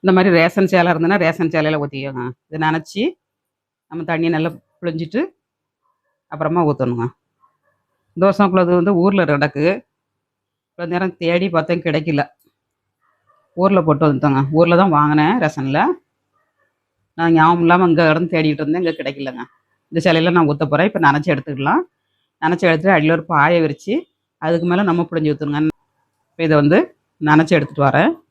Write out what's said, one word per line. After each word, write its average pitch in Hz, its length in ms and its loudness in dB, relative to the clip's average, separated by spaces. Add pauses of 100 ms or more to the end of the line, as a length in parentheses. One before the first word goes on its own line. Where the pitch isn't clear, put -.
இந்த 180 140 2
மாதிரி 185 220 4
ரேஷன் 175 340 2
சேலை 175 220 2
இருந்ததுன்னா 165 300 0
ரேஷன் 165 300 -2
சேலையில 156 300 0
ஊத்திக்கோங்க. 135 400 -10 (240)
இதை 156 180 -12
நனைச்சி 160 380 -2 (880)
நம்ம 160 180 -10
தண்ணியை 165 260 -2
நல்லா 160 160 -2 (300)
பிழிஞ்சிட்டு 170 400 -6 (1120)
அப்புறமா 156 360 -2
ஊத்தணுங்க. 123 380 -4 (1160)
தோசைக்குள்ளது 190 560 2
வந்து 185 140 0 (100)
ஊர்ல 196 260 2
கிடக்கு. 143 360 -2 (1040)
இவ்வளோ 175 220 -12
நேரம் 180 280 -4
தேடி 175 340 0
பார்த்தேன், 165 300 -2
கிடைக்கல. 151 380 -2 (1400)
ஊர்ல 190 260 4
போட்டு 151 200 2
வந்துட்டோங்க. 139 340 0 (160)
ஊர்ல 170 240 4
தான் 190 160 2
வாங்கினேன் 151 460 2
ரேஷன்ல. 147 380 -2 (1400)
நான் 165 180 2
ஞாபகம் 170 300 4
இல்லாம 175 240 4
இங்க 165 180 2
கடந்து 165 260 0
தேடிட்டு 156 300 0
இருந்தேன், 160 200 -4
இங்க 165 160 -2
கிடைக்கலங்க. 135 440 -10 (480)
இந்த 165 140 -2
சேலையில 170 300 2
நான் 165 160 4
ஊத்த 151 200 -2
போறேன். 160 180 2
இப்ப - 180 -6
நனைச்சு 147 260 0
எடுத்துக்கலாம். 139 480 -2 (600)
நனைச்சு 175 260 -2
எடுத்துட்டு 165 280 2
அடியில 156 200 2
ஒரு 165 160 -8
பாயை 160 320 2
விரிச்சு 147 280 -6 (520)
அதுக்கு 170 260 -2
மேல 185 180 0
நம்ம 170 200 0
பிழிஞ்சு 156 240 -2
ஊத்தணுங்க. 151 400 -4 (580)
இப்ப - 160 -8
இதை 156 140 2
வந்து 151 180 4 (500)
நனைச்சு 156 280 4
எடுத்துட்டு 143 320 -2
வரேன். 175 220 0 (200)